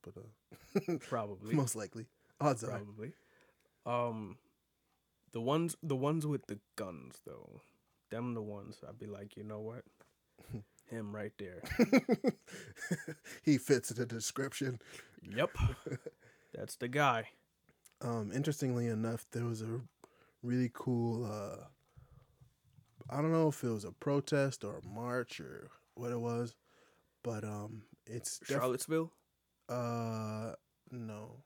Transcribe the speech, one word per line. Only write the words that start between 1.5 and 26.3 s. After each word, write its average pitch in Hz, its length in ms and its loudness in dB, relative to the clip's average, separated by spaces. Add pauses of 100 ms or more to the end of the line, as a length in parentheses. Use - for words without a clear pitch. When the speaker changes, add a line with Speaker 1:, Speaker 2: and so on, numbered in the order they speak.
Speaker 1:
most 131 220 4
likely. 110 300 -8 (340)
Odds 131 240 4
are. 110 60 -2
Speaker 2:
Probably. 104 420 -8 (720)
Um, 117 540 0 (960)
the 117 100 -2
ones, 160 400 2
the 143 140 0
ones 151 300 2
with 147 200 0
the 101 120 -6 (180)
guns, 80 500 -8
though, - 340 -14 (500)
them 120 220 -2
the 113 100 -2
ones 104 460 -8
I'd 113 100 -14
be 113 80 -10
like, 101 300 -10
"You 107 80 -10
know 107 160 -6
what? 113 240 -8 (680)
Speaker 1:
<laughs> 104 120 -6 (280)
Speaker 2:
Him 110 240 -4
right 107 240 -4
there." 90 240 -8 (160)
Speaker 1:
<laughs> - 540 6 (1120)
He 147 140 8
fits 127 320 4
the 117 160 0
description. 127 760 -2 (420)
Speaker 2:
Yep. 113 280 0 (520)
Speaker 1:
<laughs> - 520 -16
Speaker 2:
That's - 220 -8
the 123 120 -4
guy. 127 400 4 (720)
Speaker 1:
Um, 113 320 0
interestingly 131 540 2
enough, 113 460 0
there 120 120 0
was 113 160 0
a 113 200 -2 (640)
really 123 280 4
cool, 117 540 2
uh, 107 380 -4 (1500)
I 135 100 0
don't 160 120 4
know 160 160 8
if 143 160 0
it 120 60 2
was 107 140 0
a 90 60 -6
protest 139 720 2
or 104 160 -6
a 87 80 -12
march 120 540 -2
or 65 280 -10 (260)
what 120 180 -4
it 120 80 0
was, 117 340 0 (680)